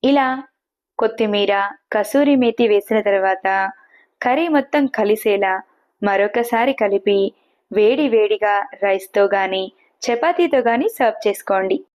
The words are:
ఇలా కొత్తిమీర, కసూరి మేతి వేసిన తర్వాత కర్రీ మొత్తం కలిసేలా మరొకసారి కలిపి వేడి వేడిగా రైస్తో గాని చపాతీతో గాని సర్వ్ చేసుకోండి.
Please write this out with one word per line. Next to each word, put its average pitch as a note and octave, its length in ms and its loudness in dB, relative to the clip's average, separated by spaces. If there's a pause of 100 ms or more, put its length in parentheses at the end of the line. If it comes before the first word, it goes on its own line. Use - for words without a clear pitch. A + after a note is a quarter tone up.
ఇలా C4+ 240 2 (720)
కొత్తిమీర, G#3 540 0 (380)
కసూరి C#4 440 2
మేతి A#3+ 320 2
వేసిన G#3 340 2
తర్వాత F#3+ 460 0 (760)
కర్రీ C#4+ 260 0
మొత్తం D4 400 0
కలిసేలా G#3 640 0 (480)
మరొకసారి A3+ 720 0
కలిపి G3+ 460 0 (520)
వేడి A3+ 380 2
వేడిగా G#3 460 0 (280)
రైస్తో G3 400 0 (100)
గాని F#3+ 300 -2 (380)
చపాతీతో D#4 580 0
గాని A#3+ 300 0
సర్వ్ B3 320 -2
చేసుకోండి. F#3+ 560 -2 (200)